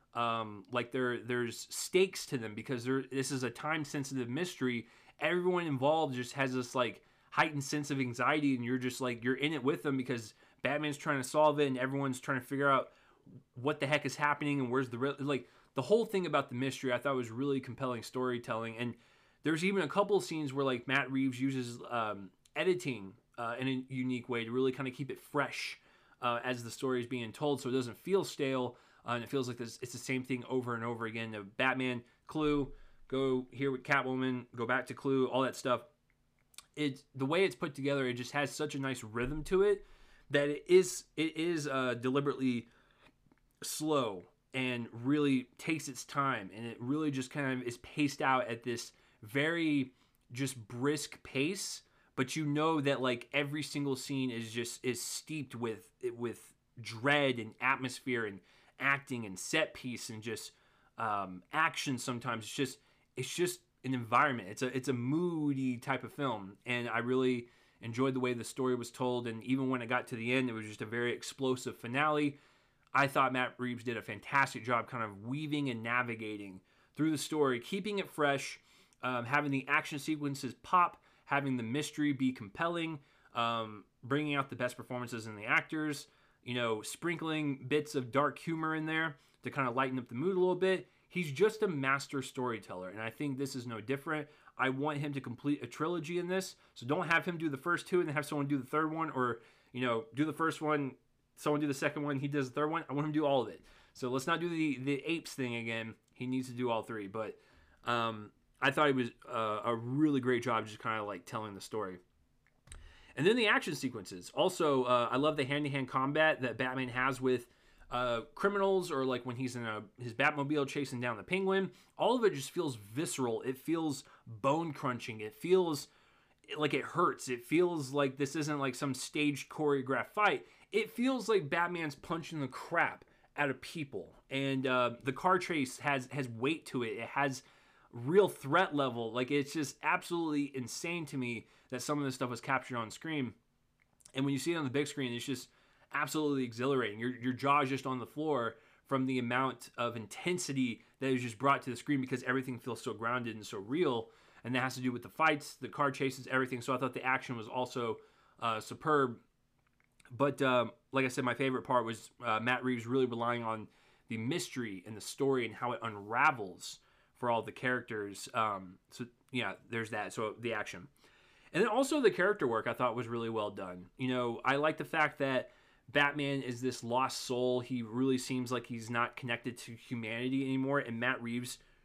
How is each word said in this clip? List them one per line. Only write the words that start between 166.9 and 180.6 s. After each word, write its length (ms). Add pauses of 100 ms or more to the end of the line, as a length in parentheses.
for 100
all 140
the 80
characters. 840
Um, 400 (160)
so, 160 (260)
yeah, 220 (140)
there's 220
that. 220
So 260
the 140
action. 340 (640)
And 100
then 60
also 320
the 100
character 360
work 200
I 80
thought 200
was 140
really 220
well 200
done. 360 (100)
You 120
know, 360
I 120
like 200
the 80
fact 360
that 300 (380)
Batman 540
is 180
this 220
lost 400
soul. 380
He 220
really 360
seems 320
like 160
he's 240
not 260
connected 420
to 140
humanity 720
anymore, 360